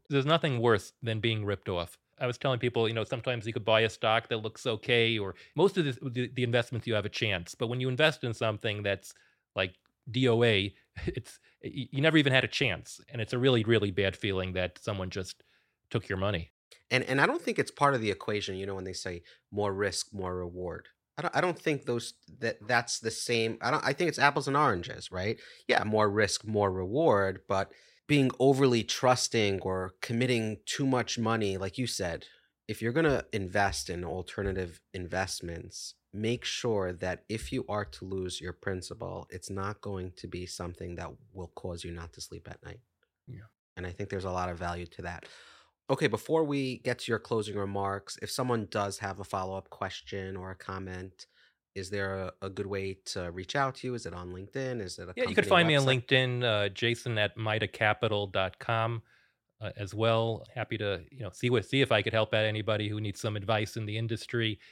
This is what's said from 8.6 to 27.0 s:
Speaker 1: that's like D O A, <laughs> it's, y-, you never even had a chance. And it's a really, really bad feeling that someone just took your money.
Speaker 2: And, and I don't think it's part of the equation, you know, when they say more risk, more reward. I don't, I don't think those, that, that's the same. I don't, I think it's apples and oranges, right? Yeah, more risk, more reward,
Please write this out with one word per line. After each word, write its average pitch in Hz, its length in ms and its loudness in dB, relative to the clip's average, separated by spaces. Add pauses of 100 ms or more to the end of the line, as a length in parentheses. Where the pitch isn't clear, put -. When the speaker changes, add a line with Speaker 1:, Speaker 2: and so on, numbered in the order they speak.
Speaker 1:
that's 98 320 -2 (420)
like 95 180 0 (360)
D 127 180 4
O 117 140 6
A, 104 320 4 (160)
<laughs> - 160 -8
it's, - 320 -8 (240)
y-, - 280 -8
you 135 100 -2
never 160 180 6
even 139 140 6
had 131 120 6
a 123 40 -2
chance. - 600 -2
And 120 140 -6
it's - 100 -4
a 127 60 0
really, 123 260 6
really 104 260 6
bad 95 260 0
feeling 92 360 -2
that 90 260 -2
someone 98 320 -4
just - 320 -8 (460)
took - 200 -2
your 95 100 -2
money. 95 320 0 (400)
Speaker 2:
And, 127 140 2
and 135 160 2
I 151 60 8
don't 294 140 0
think 240 180 -2
it's - 120 0
part 143 240 4
of 123 60 0
the 110 100 2
equation, 101 460 -4
you 98 100 -6
know, 98 80 -6
when 95 100 -6
they 92 80 -8
say 87 300 -8 (280)
more 101 220 0
risk, 98 400 -2
more 92 240 -4
reward. 90 520 -8 (280)
I 151 60 -6
don't, 170 140 -2
I 143 40 6
don't 175 180 0
think 147 280 -2
those, 120 280 -4 (260)
that, 113 260 -4
that's 120 340 2
the 113 100 -2
same. 113 520 0
I 117 80 0
don't, 147 140 0
I 135 100 2
think 175 140 0
it's 147 100 -2
apples 139 280 4
and 139 120 0
oranges, 113 520 0
right? 92 280 -4 (300)
Yeah, 120 160 4
more 107 260 4
risk, 104 360 2
more 104 240 2
reward, 98 800 2